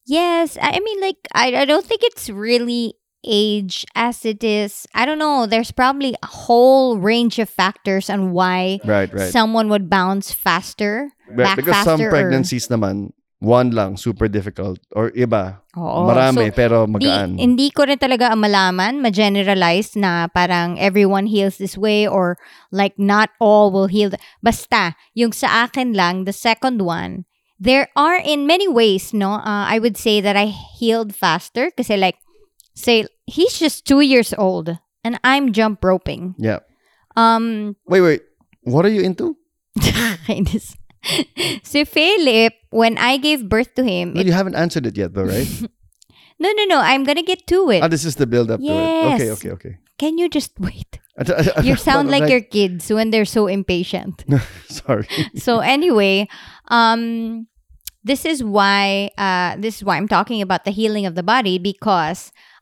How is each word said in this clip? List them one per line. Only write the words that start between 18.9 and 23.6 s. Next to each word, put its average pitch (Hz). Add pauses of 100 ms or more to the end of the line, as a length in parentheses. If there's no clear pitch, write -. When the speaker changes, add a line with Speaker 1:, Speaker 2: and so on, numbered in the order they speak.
Speaker 1:
ma-generalize 196
na 175
parang 175
everyone 196
heals 196
this 190
way 208
or, 180 (340)
like, 196
not 208 (100)
all 208